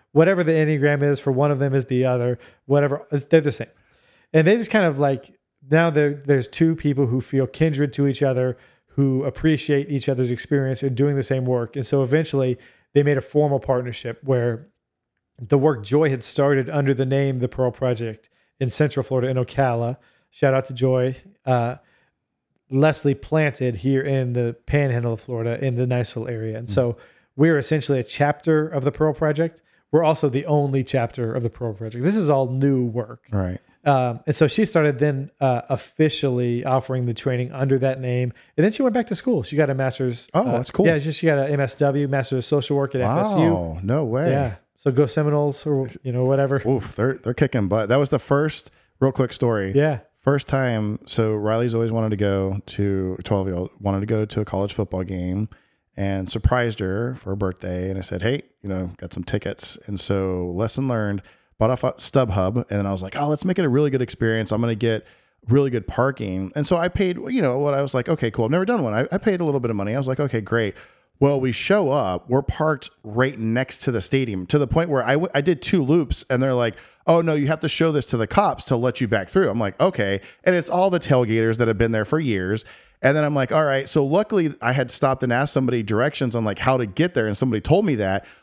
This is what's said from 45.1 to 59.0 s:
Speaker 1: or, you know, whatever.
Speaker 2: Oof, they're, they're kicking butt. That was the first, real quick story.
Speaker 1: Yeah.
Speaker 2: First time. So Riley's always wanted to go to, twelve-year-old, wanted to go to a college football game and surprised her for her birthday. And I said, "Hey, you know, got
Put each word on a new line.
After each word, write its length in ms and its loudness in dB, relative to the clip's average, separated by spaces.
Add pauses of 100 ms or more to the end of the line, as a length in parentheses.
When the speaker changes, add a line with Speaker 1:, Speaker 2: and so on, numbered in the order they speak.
Speaker 1:
or, 200 0 (140)
you 100 -6
know, 140 0
whatever. 420 2
Speaker 2:
Oof, 280 -2
they're, 200 0
they're 200 -4
kicking 320 0
butt. 220 0
That 80 4
was 120 2
the 100 0
first, 520 -2 (280)
real 120 2
quick 220 0
story. 420 0
Speaker 1:
Yeah. 240 2 (200)
Speaker 2:
First 280 0
time. 580 -2
So 300 -2
Riley's 400 0
always 160 0
wanted 180 0
to 80 -2
go 480 0
to, 580 -4
twelve-year-old, 460 -2 (100)
wanted 200 -2
to 80 -4
go 180 0
to 160 -4
a 40 -4
college 280 -4
football 300 -4
game 460 -4 (460)
and 320 -4
surprised 520 0
her 340 -4
for 160 -12
her 60 -4
birthday. 560 -4
And 80 -6
I 20 -6
said, 220 -8
"Hey, 180 0 (220)
you 40 -10
know, 300 -4
got 160 -14